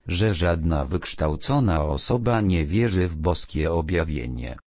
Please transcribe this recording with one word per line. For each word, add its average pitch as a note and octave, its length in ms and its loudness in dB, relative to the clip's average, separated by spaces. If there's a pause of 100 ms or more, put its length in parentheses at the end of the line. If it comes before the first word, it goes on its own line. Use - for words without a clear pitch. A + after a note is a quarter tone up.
że F#2+ 260 2
żadna E2 520 0
wykształcona D#2+ 1000 0
osoba A2+ 560 0
nie F2+ 240 2
wierzy F#2 420 2
w E2 80 -6
boskie D#2 560 0
objawienie. D2+ 840 -2 (120)